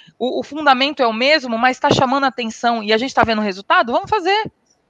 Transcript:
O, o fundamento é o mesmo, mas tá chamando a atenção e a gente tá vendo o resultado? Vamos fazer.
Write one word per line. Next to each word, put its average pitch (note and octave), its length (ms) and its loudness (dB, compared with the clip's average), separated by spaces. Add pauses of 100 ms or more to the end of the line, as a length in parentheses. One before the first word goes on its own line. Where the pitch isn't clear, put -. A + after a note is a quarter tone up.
(180)
O, B3+ 220 -2
o - 20 -6
fundamento C#4+ 580 -4
é B3 60 2
o A3+ 60 0
mesmo, B3 460 0
mas B3+ 200 0
tá C#4+ 120 0
chamando C#4 340 2
a C4 40 2
atenção A#3 540 -2
e G#3 100 0
a A3 60 4
gente C4 160 -4
tá A#3+ 80 4
vendo A3 160 2
o G#3+ 60 0
resultado? A#3 480 2
Vamos E4+ 180 0
fazer. G4+ 400 0 (400)